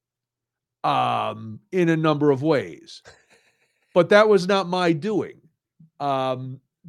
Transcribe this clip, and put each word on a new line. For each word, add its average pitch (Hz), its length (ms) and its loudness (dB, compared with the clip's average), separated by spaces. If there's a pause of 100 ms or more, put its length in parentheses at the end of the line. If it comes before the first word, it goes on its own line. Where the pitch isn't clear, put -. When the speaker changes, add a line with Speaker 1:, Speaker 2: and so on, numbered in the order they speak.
(840)
Speaker 1:
um, 113 760 -4 (120)
in 180 180 0
a 165 80 2
number 151 340 2
of 131 120 0
ways. 113 640 -4
Speaker 2:
<laughs> - 80 -20 (800)
Speaker 1:
But 175 140 4
that 208 200 6
was 185 180 4
not 196 220 0
my 175 240 0
doing. 151 480 -6 (580)
Um, 131 640 -6 (260)